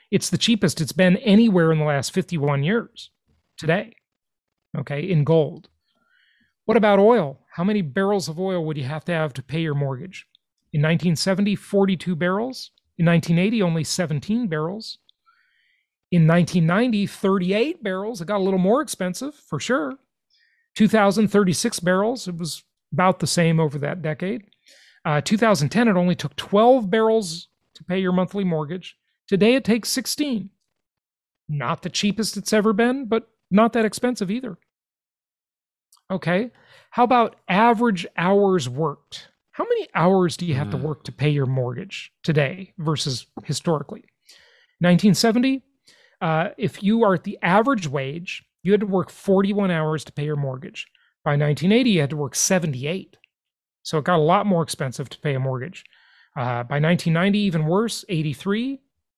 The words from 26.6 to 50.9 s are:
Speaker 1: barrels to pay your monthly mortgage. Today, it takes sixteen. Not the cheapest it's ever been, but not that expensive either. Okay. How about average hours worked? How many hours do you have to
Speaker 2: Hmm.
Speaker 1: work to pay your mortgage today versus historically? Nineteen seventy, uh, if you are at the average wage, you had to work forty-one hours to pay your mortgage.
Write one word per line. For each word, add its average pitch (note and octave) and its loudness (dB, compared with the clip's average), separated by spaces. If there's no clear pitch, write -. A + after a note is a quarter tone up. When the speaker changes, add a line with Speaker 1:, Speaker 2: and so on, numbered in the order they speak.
Speaker 1:
barrels A3 0
to - -20
pay F3+ -2
your F#3 0
monthly F#3 -2
mortgage. E3 -6
Today, G3+ 4
it C4+ 0
takes G#3+ 0
sixteen. B3 -4
Not D3 -4
the F3+ -8
cheapest G3+ -2
it's - -4
ever G#3+ 2
been, B3 0
but A3+ -2
not G#3+ 4
that A3+ 2
expensive A3 -4
either. A#3 -8
Okay. F#3+ -2
How A#3+ 2
about A#3 2
average A3 2
hours F#3 2
worked? C#3+ -8
How E4 -6
many A4+ -2
hours F3+ 2
do F3 -6
you D#3+ -2
have G#2 -4
to C3+ -4
Speaker 2:
Hmm. C3 -6
Speaker 1:
work D3+ -8
to - -12
pay D3+ 0
your C#3+ 0
mortgage B2+ -6
today D#3 -2
versus D3 -4
historically? D3 -6
Nineteen F3+ 4
seventy, B3 0
uh, D#3+ -2
if G#3 -6
you A3 2
are G3 4
at - -4
the - -10
average G3+ 2
wage, C#3+ -8
you F#3 2
had G3+ 4
to G#3+ -2
work F#3 -2
forty-one G3 0
hours D#3 -2
to - -20
pay D3 -6
your D3+ -4
mortgage. C3+ -8